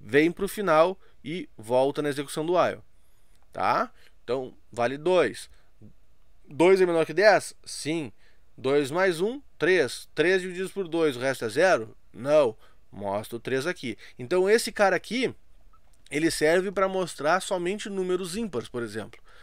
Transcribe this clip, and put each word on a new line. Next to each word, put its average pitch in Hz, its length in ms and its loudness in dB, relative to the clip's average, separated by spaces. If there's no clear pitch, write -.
vem 143 320 4
pro 190 160 -6
final 180 500 2
e 170 320 -8
volta 127 440 0
na 147 80 -2
execução 143 380 -6
do 175 100 0
while. 110 240 2
Tá? 143 400 0
Então, 127 300 -6
vale 120 260 -2
dois. 156 540 0
Dois 175 320 4
é 190 60 4
menor 165 180 2
que 156 80 -4
dez? 180 420 4
Sim. 151 480 -6
Dois 135 340 2
mais 175 300 2
um, 247 220 -2
três. 160 560 2
Três 180 260 2
divididos 180 320 -6
por 190 160 -6
dois, 156 280 2
o 120 40 -8
resto 131 240 -2
é 113 40 -2
zero? 135 480 2
Não. 139 440 2
Mostra 101 460 -6
o 113 40 -14
três 131 260 -4
aqui. 135 300 -6
Então, 180 300 0
esse 233 220 4
cara 190 240 2
aqui, 202 400 -2
ele 160 200 0
serve 175 400 2
pra 190 180 0
mostrar 185 520 -2
somente 190 480 -4
números 185 480 -4
ímpares, 170 320 -6
por 123 140 -8
exemplo. 104 380 -10